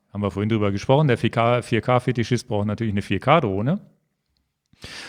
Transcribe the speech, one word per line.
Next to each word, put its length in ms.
haben 100
wir 100
vorhin 180
drüber 240
gesprochen. 340
Der 100
vier 120
K, 320
vier 180
K-Fetischist 680
braucht 180
natürlich 260
eine 80
vier 200
K-Drohne. 580